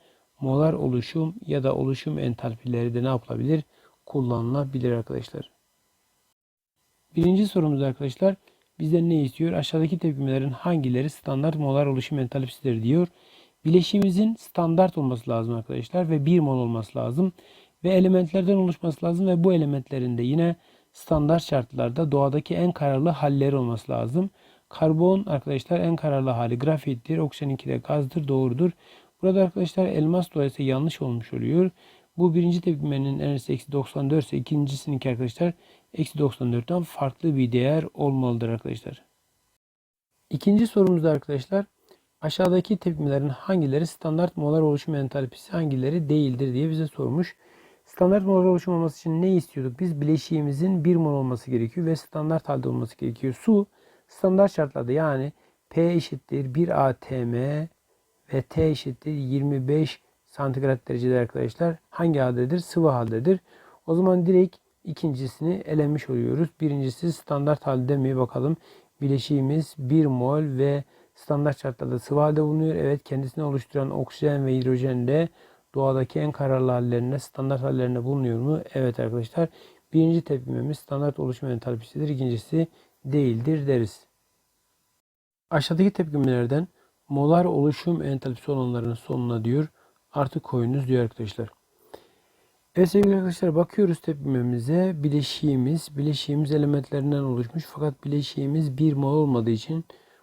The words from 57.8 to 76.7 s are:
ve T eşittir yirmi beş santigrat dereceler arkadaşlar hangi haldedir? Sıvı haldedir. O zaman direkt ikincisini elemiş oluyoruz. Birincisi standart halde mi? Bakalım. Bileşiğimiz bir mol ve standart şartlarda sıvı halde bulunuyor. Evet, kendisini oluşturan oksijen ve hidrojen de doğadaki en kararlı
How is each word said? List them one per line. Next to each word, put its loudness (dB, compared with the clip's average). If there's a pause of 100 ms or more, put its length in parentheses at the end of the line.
ve 0
T 0
eşittir -4
yirmi -2
beş 0 (260)
santigrat -2
dereceler 2
arkadaşlar -2 (140)
hangi 0
haldedir? 0
Sıvı 0
haldedir. 2 (460)
O 0
zaman 4
direkt 4 (280)
ikincisini -4
elemiş -2
oluyoruz. 0 (120)
Birincisi -2
standart -2
halde 0
mi? 0
Bakalım. 0 (440)
Bileşiğimiz 0
bir 2
mol 0
ve 0 (300)
standart -2
şartlarda -4
sıvı -2
halde 4
bulunuyor. 0
Evet, -2
kendisini -6
oluşturan -4
oksijen -2
ve 2
hidrojen 0
de 2 (460)
doğadaki 0
en -2
kararlı 0